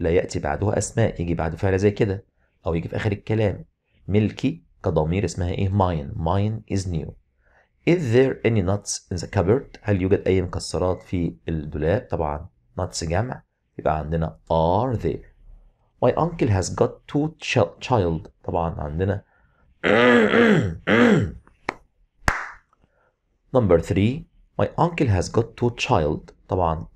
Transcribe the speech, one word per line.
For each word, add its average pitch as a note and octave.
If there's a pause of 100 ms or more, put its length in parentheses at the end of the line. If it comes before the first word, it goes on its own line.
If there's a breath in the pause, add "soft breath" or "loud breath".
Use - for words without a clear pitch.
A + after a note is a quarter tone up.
لا E2+
يأتي -
بعده D#2+
أسماء، -
يجي E2+
بعده D#2+
فعل F#2+
زي G2+
كده، G2+ (420)
أو E2
يجي E2
في -
آخر G#2+
الكلام. G#2+ (440)
ملكي G#2 (220)
كضمير E2
اسمها F2
إيه؟ G2
Mine. F2+
Mine G2
is F#2+
new. F2 (840 soft breath)
Is F3 (140)
there C3 (120)
any A2+
nuts - (120)
in F#2
the -
cupboard؟ G2+
هل G2
يوجد F#2+
أي F#2
مكسرات F2
في E2+ (140)
الدولاب؟ D#2+
طبعًا D#2 (320)
nuts F2+
جمع، A#2+ (360)
يبقى D2+
عندنا D#2+ (140)
are F#2
there. - (840)
My B2+
uncle E3+
has F#2
got A#2 (220)
two D3+ (140)
chil-، -
child. E2+ (160)
طبعًا E2+
عندنا F2+ (560 soft breath)
<coughs> G#3+ (2250)
Number G2
three. A2 (340)
My G2+
uncle E3
has F#2
got -
two A#2+
child. E2+ (160)
طبعًا E2